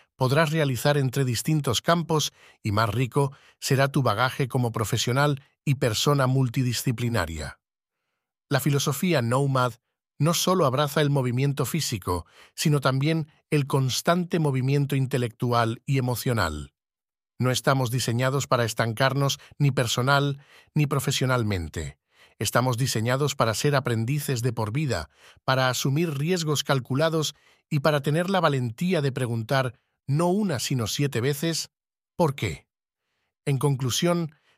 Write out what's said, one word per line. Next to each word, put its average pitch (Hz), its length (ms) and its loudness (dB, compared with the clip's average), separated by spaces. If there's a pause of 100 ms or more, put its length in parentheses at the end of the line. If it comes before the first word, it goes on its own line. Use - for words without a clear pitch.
(160)
podrás 147 360 2
realizar 143 460 2
entre 135 280 0
distintos 127 560 0
campos 165 520 0 (280)
y 107 100 -2
más 107 180 2
rico 135 420 0 (280)
será 139 280 2
tu 139 160 0
bagaje 120 440 0
como 120 240 -2
profesional 123 680 0 (240)
y 139 100 2
persona 135 520 2
multidisciplinaria. 117 1300 -2 (920)
La 139 100 2
filosofía 147 640 0
nómad 127 520 2 (460)
no 160 140 2
solo 180 320 2
abraza 139 360 0
el 147 80 4
movimiento 135 560 0
físico, 98 600 -4 (280)
sino 147 280 2
también 147 460 0 (220)
el 147 160 2
constante 170 720 0
movimiento 139 560 2
intelectual 120 920 0
y 135 120 0
emocional. 110 760 -2 (680)
No 127 100 2
estamos 127 400 0
diseñados 127 560 0
para 123 180 2
estancarnos 131 760 0 (180)
ni 143 140 2
personal 139 680 0 (360)
ni 151 100 2
profesionalmente. 113 1120 -2 (420)
Estamos 120 380 0
diseñados 127 580 -2
para 113 180 0
ser 143 220 0
aprendices 123 680 -2
de 123 120 -2
por 110 180 -4
vida, 117 380 -4 (340)
para 131 260 2
asumir 143 480 -2
riesgos 151 460 -2
calculados 147 720 0 (340)
y 151 100 0
para 151 220 2
tener 160 280 -2
la 190 100 0
valentía 147 640 0
de 139 100 0
preguntar 123 680 -2 (280)
no 156 200 2
una, 185 320 0
sino 123 280 -2
siete 139 340 -2
veces, 147 500 -4 (440)
¿por 156 200 0
qué? 87 320 -6 (800)
En 139 120 0
conclusión, 147 800 0 (220)